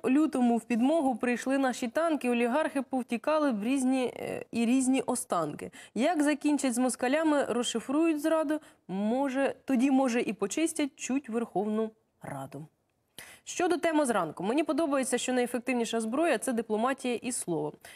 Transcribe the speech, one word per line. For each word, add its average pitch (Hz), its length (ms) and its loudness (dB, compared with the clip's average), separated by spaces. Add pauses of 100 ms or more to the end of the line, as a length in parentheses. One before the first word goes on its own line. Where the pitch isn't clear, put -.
Лютому 254 520 4
в 220 40 0
підмогу 262 540 2
прийшли 247 420 0
наші 254 300 0
танки, 302 420 0
олігархи 247 520 0
повтікали 269 680 0
б 202 120 -2
різні, 254 520 0
е, - 360 -8
і 233 140 0
різні 262 360 4
останки. 185 720 -4 (240)
Як 302 280 2
закінчать 285 500 2
з 220 40 -2
москалями, 269 720 2
розшифрують 285 720 0
зраду, 311 380 0 (300)
може, 247 680 0 (100)
тоді, 269 260 4
може, 254 300 4
і - 120 -2
почистять 294 600 -2
чуть - 340 -4
Верховну 220 640 -2 (300)
Раду". 139 460 -12 (760)
Щодо - 340 0
теми 302 280 2
зранку. 175 380 -2
Мені 262 200 0
подобається, 277 540 0
що 254 160 -2
найефективніша 240 680 -2
зброя — 262 380 0
це 262 140 -2
дипломатія 233 640 -2
і - 160 -6
слово. 151 420 -4 (220)